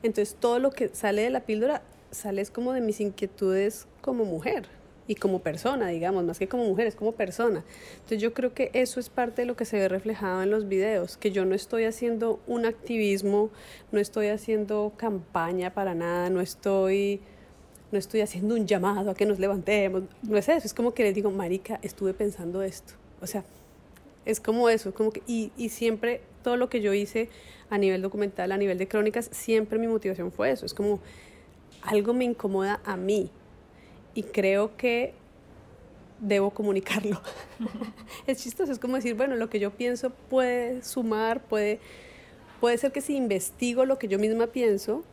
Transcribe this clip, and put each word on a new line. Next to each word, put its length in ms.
Entonces, 360
todo 200
lo 120
que 180
sale 340
de 80
la 100
píldora 420
sale 300
es 100
como 220
de 80
mis 200
inquietudes 880
como 240
mujer 420
y 80
como 260
persona, 480
digamos, 360
más 140
que 100
como 160
mujer, 220
es 80
como 180
persona. 520
Entonces, 260
yo 140
creo 180
que 220
eso 260
es 80
parte 340
de 40
lo 100
que 80
se 140
ve 100
reflejado 540
en 80
los 180
videos, 480
que 140
yo 140
no 100
estoy 300
haciendo 640
un 200
activismo, 840
no 100
estoy 280
haciendo 680
campaña 760
para 220
nada, 360
no 100
estoy, 800
no 80
estoy 220
haciendo 340
un 120
llamado 440
a 40
que 100
nos 140
levantemos, 640
no 140
es 120
eso, 180
es 80
como 180
que 120
les 100
digo, 160
"Marica, 520
estuve 300
pensando 500
esto", 300
o 40
sea, 180
es 120
como 280
eso, 240
como 180
que, 160
y, 300
y 140
siempre 500
todo 160
lo 100
que 140
yo 100
hice 380
a 80
nivel 240
documental, 500
a 60
nivel 180
de 100
crónicas, 460
siempre 460
mi 80
motivación 460
fue 180
eso, 160
es 80
como, 260
algo 320
me 140
incomoda 580
a 140
mí, 320
y 100
creo 520
que 380
debo 300
comunicarlo. 720
<laughs> 680
Es 160
chistoso, 280
es 80
como 180
decir, 180
bueno, 220
lo 120
que 120
yo 100
pienso 400
puede 720
sumar, 640
puede, 360
puede 160
ser 160
que 80
si 160
investigo 680
lo 120
que 100
yo 100
misma 300
pienso 640